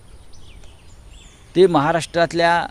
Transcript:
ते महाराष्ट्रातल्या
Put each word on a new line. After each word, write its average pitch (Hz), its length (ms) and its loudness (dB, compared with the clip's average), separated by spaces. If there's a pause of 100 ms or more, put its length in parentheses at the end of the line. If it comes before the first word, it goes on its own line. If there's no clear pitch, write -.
(1500)
ते 180 120 6
महाराष्ट्रातल्या 170 1040 0